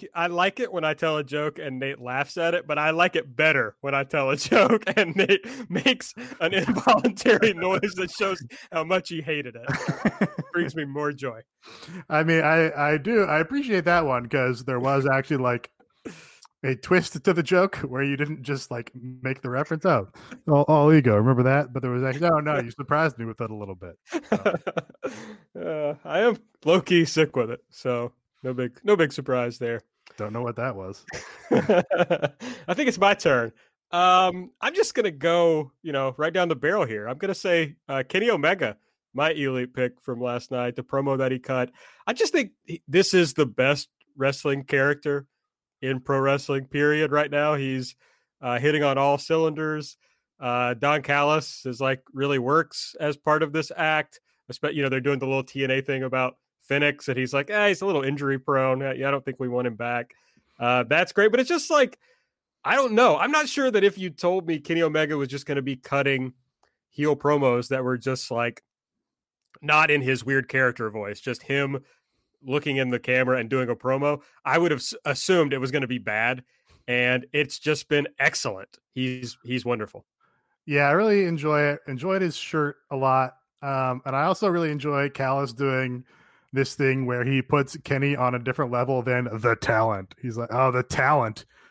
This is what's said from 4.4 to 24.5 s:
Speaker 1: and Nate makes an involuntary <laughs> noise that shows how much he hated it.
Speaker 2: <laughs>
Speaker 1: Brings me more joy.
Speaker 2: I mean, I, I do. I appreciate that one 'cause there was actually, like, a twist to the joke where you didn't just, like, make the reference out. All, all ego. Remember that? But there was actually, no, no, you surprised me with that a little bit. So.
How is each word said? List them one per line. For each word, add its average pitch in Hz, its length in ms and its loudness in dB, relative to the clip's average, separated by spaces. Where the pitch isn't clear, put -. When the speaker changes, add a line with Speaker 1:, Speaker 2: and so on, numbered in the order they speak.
Speaker 1:
and 175 200 2
Nate 190 300 2
makes - 440 0
an 175 140 0
involuntary 214 1000 2
<laughs> - 20 -4
noise 185 400 -2
that 180 160 -4
shows 196 300 -2
how 165 120 -2
much 180 260 -2
he 165 120 -8
hated 143 340 -6
it. 143 760 -4
Speaker 2:
<laughs> - 140 -14
Speaker 1:
Brings 170 220 -2
me 151 100 -4
more 147 260 -4
joy. 120 300 -10
Speaker 2:
I 156 140 2
mean, 160 180 4
I, 160 300 4
I 156 40 2
do. 202 260 2
I 156 160 2
appreciate 214 460 -2
that 175 200 4
one 123 220 -2
'cause 127 380 0
there 127 140 -2
was 135 280 2
actually, 135 300 0
like, 123 340 -2
a 131 120 0
twist - 480 0
to 185 100 4
the 170 80 2
joke 185 360 2
where 135 260 -4
you 139 120 0
didn't 147 280 -6
just, 135 260 -6
like, 120 240 -8
make 127 480 -8
the 127 80 -8
reference 147 360 -4
out. 123 280 2
All, 143 200 6
all 151 260 8
ego. 127 220 8
Remember 120 280 4
that? 135 300 2
But 127 80 -6
there 127 100 -4
was 127 120 -2
actually, 143 260 0
no, 156 100 2
no, 147 200 -2
you 117 100 -6
surprised 147 480 -2
me 113 80 -8
with 113 120 -10
that 113 120 -6
a 107 60 -10
little 101 200 -12
bit. 90 220 -18
So. 190 300 -2